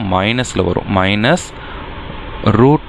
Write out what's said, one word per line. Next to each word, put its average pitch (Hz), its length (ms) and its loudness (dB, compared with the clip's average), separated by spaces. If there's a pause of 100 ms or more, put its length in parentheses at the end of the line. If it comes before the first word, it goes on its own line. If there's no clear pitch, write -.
(140)
மைனஸ்ல 101 540 0
வரும். 90 300 -2
மைனஸ் 104 480 2 (1120)
ரூட் 143 300 4